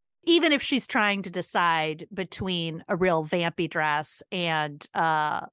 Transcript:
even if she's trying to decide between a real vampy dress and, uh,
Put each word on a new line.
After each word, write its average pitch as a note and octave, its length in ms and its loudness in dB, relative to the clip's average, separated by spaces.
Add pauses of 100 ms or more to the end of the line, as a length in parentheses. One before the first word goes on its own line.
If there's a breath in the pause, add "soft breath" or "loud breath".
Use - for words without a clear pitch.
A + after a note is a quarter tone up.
(240)
even E4 280 4
if C#4+ 100 2
she's - 240 0
trying G3+ 360 0
to F#3 80 -8
decide E3 800 0
between F3 760 -4
a G3+ 80 0
real E3 280 4
vampy E3+ 440 0
dress D#3 640 -2
and, D#3 640 -2
uh, D#3 580 0